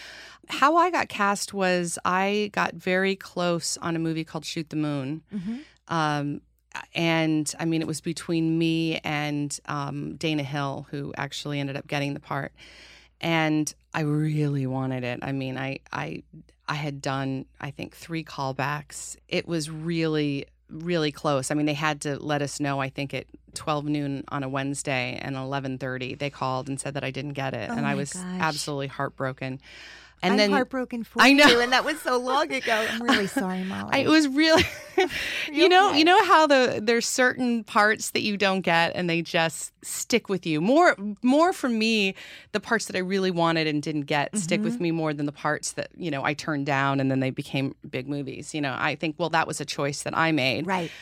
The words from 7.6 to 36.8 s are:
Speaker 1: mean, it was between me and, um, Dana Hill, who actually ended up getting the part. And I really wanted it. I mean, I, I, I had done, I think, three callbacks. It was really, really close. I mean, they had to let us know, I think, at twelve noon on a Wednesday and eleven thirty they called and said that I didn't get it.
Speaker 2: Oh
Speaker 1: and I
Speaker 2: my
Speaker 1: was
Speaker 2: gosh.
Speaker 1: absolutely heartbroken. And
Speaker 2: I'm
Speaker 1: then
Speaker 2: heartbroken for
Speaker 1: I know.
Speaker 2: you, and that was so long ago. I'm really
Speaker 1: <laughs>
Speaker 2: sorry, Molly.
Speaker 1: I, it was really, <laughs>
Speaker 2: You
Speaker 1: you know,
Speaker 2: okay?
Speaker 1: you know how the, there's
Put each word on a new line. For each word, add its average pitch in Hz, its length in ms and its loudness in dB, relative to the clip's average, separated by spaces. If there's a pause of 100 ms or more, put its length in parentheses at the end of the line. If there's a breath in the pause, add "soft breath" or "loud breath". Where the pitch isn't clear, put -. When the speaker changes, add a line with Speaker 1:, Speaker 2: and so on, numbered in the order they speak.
Speaker 1:
mean, 165 180 0
it 160 60 -4
was 156 140 -4
between 165 580 0
me 165 460 0
and, 147 600 -2
um, 143 520 -6
Dana 156 260 0
Hill, 139 480 -4
who 143 260 -8
actually 143 440 -6
ended 139 160 -4
up - 100 -12
getting 143 260 -2
the 151 60 -8
part. 143 320 -6 (720 loud breath)
And 156 480 2 (220)
I 160 80 0
really 147 640 0
wanted 131 380 -4
it. 123 180 -4
I 139 100 -6
mean, 131 240 -4
I, 135 240 -6 (140)
I, 151 300 -8 (440)
I 151 60 -4
had 147 300 -6
done, 135 420 -2 (140)
I 147 100 -10
think, - 260 -12
three 160 280 -8
callbacks. 139 920 -6 (120)
It - 200 -2
was 160 220 -4
really, 156 800 -2 (220)
really 160 420 -2
close. 143 400 -2
I - 20 0
mean, 151 140 2
they 151 80 0
had 151 260 -2
to 143 160 -4
let 147 240 -2
us 139 180 -6
know, 143 200 -2
I 135 100 -2
think, 139 240 -6
at - 120 -8 (280)
twelve 147 320 -2
noon 143 440 -2
on 143 140 -4
a 131 60 -6
Wednesday 135 720 -2
and 135 140 -6
eleven 135 420 -4
thirty 127 380 -6
they 143 160 -4
called 131 360 -4
and 135 120 -6
said 143 160 -8
that 135 80 -4
I 135 80 -4
didn't 139 220 -8
get 135 200 -4
it. 117 160 -6
Speaker 2:
Oh - 60 -6
Speaker 1:
and 143 100 -2
I 139 60 0
Speaker 2:
my 143 40 -2
Speaker 1:
was - 180 -4
Speaker 2:
gosh. 185 260 -8
Speaker 1:
absolutely 151 480 -2
heartbroken. 135 720 -6 (640 loud breath)
And 185 100 4
Speaker 2:
I'm 202 40 4
Speaker 1:
then 208 140 6
Speaker 2:
heartbroken 254 520 0
for - 160 -2
Speaker 1:
I 254 140 10
know. 285 140 10
Speaker 2:
you, 240 140 8
and 247 120 2
that 339 100 4
was 294 160 -2
so 254 200 0
long 269 340 0
ago. 226 340 0
I'm 226 140 -4
really 240 260 4
Speaker 1:
<laughs> - 140 -4
Speaker 2:
sorry, 185 220 -2
Molly. 196 280 -6
Speaker 1:
I, 269 120 4
it - 40 0
was 311 200 6
really, 320 360 4 (160)
<laughs> - 180 -10
Speaker 2:
You 359 100 4 (440 loud breath)
Speaker 1:
you 320 180 6
know, 370 200 8
Speaker 2:
okay? 330 80 2
Speaker 1:
you 311 80 6
know 370 200 8
how 320 200 8
the, 262 340 4
there's 233 280 2